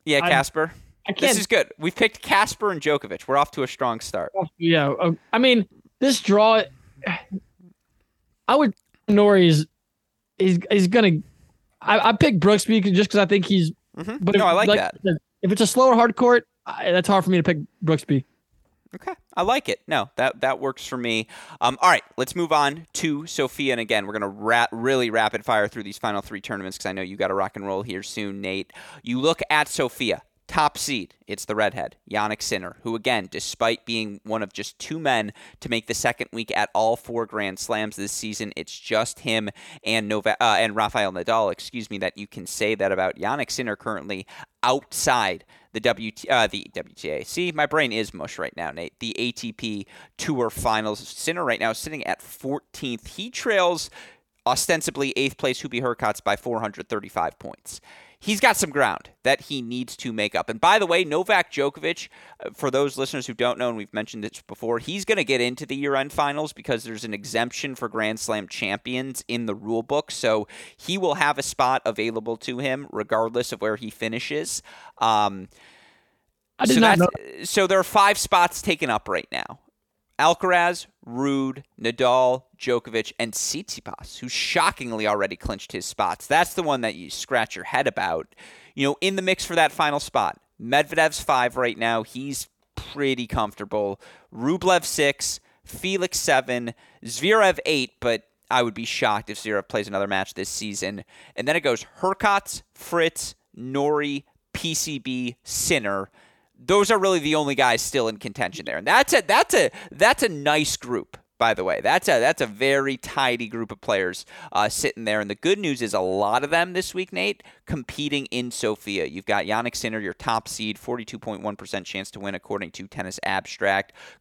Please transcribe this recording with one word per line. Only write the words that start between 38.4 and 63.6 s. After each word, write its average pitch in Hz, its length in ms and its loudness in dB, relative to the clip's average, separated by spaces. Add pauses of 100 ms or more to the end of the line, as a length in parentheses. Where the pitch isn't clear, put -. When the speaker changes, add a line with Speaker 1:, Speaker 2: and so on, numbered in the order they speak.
Speaker 1:
it's - 240 -12
just - 400 -2
him 110 300 -2 (340)
and 107 240 0
Nova-, 107 340 0
uh, 113 160 4
and 107 160 2
Rafael 104 380 0
Nadal, 98 400 0
excuse - 380 -12
me, 104 80 -8
that 95 180 -4
you 101 100 -12
can 90 200 -14
say 107 280 -2
that 98 160 0
about. 92 260 0
Jannik 120 340 -4
Sinner 117 260 -4
currently 95 500 -8 (360)
outside 123 800 0 (300)
the 110 60 -4
W 110 300 0
T, - 200 -16
uh, 120 160 6
the 101 260 -8
W - 220 -12
T - 160 -10
A. 76 140 -6
See, 175 280 -6
my 151 140 0
brain 147 260 0
is 107 220 -4
mush 82 240 -12
right - 180 -8
now, 82 140 -6
Nate. 80 300 -12
The 113 180 -8
A 120 140 -2
T 117 200 -10
P 104 340 -8 (300)
Tour 123 320 -2
Finals. 110 580 -2
Sinner 170 380 -6
right 120 160 0
now 113 140 0
sitting 156 320 -10
at - 160 -6
fourteenth. - 920 -10
He 208 120 -10
trails 185 640 0 (560)
ostensibly 139 680 0
eighth 139 220 0
place 131 240 -2
Hubie 123 220 -4
Hurkacz 120 420 -2
by 101 120 2
four 113 240 -4
hundred 104 280 -8
thirty-five 95 500 -4
points. - 440 -16 (380)
He's 202 200 -2
got 233 160 4
some 170 140 0
ground 131 400 0 (120)
that 135 200 2
he 139 200 -8
needs 120 360 -8
to 120 140 -8
make 107 220 -2
up. 87 160 -2
And 113 100 -8
by 196 200 6
the 196 60 2
way, 175 180 2
Novak 175 480 0
Djokovic, 151 560 -4 (360)
uh, - 80 -10
for 143 160 -4
those 135 300 0
listeners 131 300 -6
who 131 40 -10
don't 120 260 0
know, 123 100 0